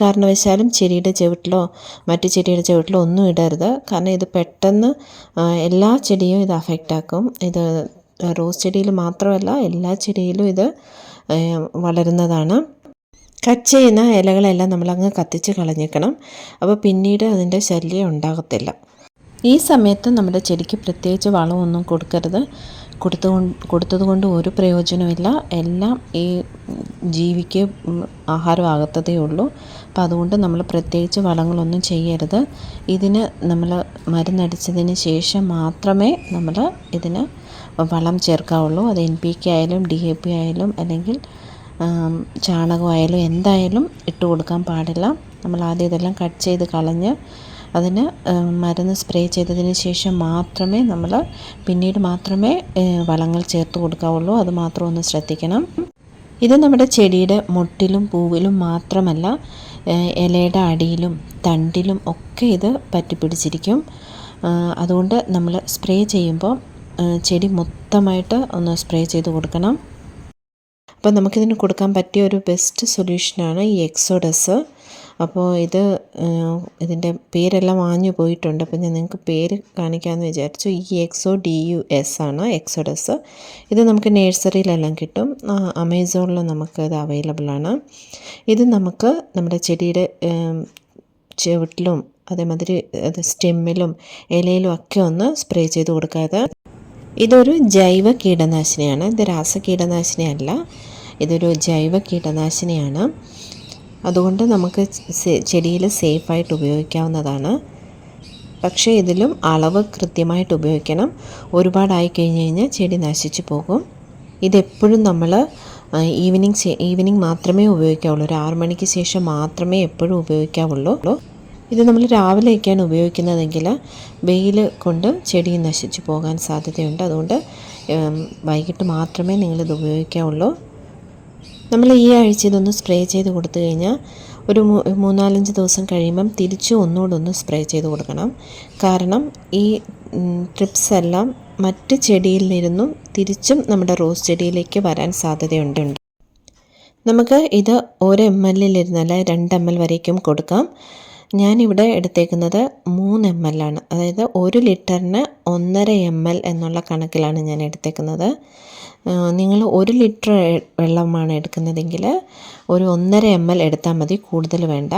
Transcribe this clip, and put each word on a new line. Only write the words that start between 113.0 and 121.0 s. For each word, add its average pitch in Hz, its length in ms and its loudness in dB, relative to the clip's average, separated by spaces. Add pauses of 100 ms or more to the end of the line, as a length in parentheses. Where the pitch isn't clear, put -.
പോകും. 165 360 -2 (580)
ഇതെപ്പോഴും 202 600 4
നമ്മൾ, 185 460 2 (460)
ആ, 160 80 2
ഈവനിങ് 185 520 2
ചെ-, - 260 -2
ഈവനിങ് 185 380 2
മാത്രമേ 180 480 2
ഉപയോഗിക്കാവുള്ളൂ. 156 600 2
ഒരു 160 80 -2
ആറ് 156 200 -2
മണിക്ക് 175 320 -2
ശേഷം 180 380 -2
മാത്രമേ 165 580 -2
എപ്പോഴും 170 360 -2
ഉപയോഗിക്കാവുള്ളൂ. 156 1040 -2 (500)